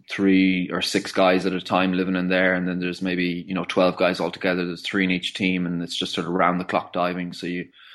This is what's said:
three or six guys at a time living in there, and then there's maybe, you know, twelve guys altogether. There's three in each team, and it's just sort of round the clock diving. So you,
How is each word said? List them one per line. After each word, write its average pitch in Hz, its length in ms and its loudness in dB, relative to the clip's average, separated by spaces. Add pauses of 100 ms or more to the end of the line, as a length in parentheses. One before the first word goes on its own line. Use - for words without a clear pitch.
three 95 640 4
or 87 100 -2
six - 300 -2
guys 92 340 4
at 90 60 0
a 90 80 -4
time 92 320 0
living 92 240 0
in 90 120 -2
there, 92 260 2
and 90 120 -2
then 90 120 -2
there's 90 240 -4
maybe, 87 440 -2
you 95 80 -6
know, 87 100 -2
twelve 90 320 2
guys 90 240 2
altogether. 90 440 -2
There's 87 220 -6
three 98 180 0
in 92 60 2
each 90 240 -2
team, 92 320 0
and 85 160 -4
it's - 140 -8
just - 180 -4
sort 87 140 -4
of 85 40 -2
round 90 280 2
the 92 40 -6
clock - 280 -4
diving. 90 400 -4
So - 160 -10
you, 90 200 -6 (260)